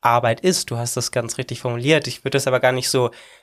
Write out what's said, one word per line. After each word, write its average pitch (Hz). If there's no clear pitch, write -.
Arbeit 117
ist. -
Du 117
hast 120
das -
ganz 117
richtig 123
formuliert. 127
Ich -
würde 139
das 135
aber 127
gar 127
nicht 127
so, 123